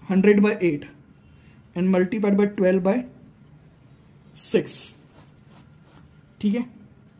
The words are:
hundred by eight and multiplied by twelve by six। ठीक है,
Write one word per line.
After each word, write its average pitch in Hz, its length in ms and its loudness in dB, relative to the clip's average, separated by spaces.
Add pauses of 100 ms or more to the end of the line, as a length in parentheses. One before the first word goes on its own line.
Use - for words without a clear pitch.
hundred 196 380 4
by 208 100 4 (100)
eight 160 240 -2 (880)
and 185 160 0
multiplied 196 460 0
by 208 160 2
twelve 185 300 0
by 196 120 0 (1400)
six। - 380 -4 (1700)
ठीक 208 140 -2
है, 240 60 -4 (580)